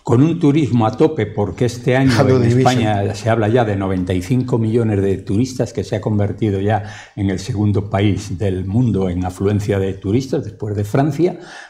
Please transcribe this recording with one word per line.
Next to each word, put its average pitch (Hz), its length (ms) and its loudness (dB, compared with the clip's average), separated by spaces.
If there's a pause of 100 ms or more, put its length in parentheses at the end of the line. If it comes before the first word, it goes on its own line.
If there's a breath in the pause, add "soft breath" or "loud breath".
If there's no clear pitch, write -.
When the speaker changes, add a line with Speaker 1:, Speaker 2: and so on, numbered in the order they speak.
Speaker 1:
Con 120 200 4
un 165 160 2
turismo 135 480 2
a 110 80 -2
tope, 156 300 2
porque 104 400 -2
este 123 320 0
año 135 140 4
Speaker 2:
Dejando 131 260 4
Speaker 1:
en 123 60 2
Speaker 2:
de 120 40 4
divisa. 127 240 4
Speaker 1:
España 107 420 0
se 107 160 -4
habla 110 200 2
ya 120 160 2
de 104 100 -2
noventa 95 380 -2
y 90 80 0
cinco 123 360 0
millones 110 440 2
de 98 160 0
turistas, 110 560 -2
que 98 100 -4
se - 140 -4
ha - 40 -4
convertido 101 600 0
ya 104 240 0 (320 loud breath)
en 98 120 0
el 92 100 -2
segundo 101 500 -2
país 98 480 0
del 92 260 -2
mundo 95 460 0
en 90 160 -2
afluencia 101 540 0
de 95 160 -2
turistas, 120 500 -2
después 104 320 -8
de 104 80 -2
Francia, 151 560 0 (280 loud breath)